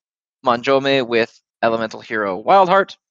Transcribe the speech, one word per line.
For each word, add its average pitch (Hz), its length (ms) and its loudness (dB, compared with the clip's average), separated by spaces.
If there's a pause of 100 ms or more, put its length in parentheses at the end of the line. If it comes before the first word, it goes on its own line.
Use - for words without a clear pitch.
(440)
Manjome 135 640 0
with 113 320 -2 (240)
Elemental 113 380 -2
Hero 104 420 -6
Wildheart, 190 540 2 (140)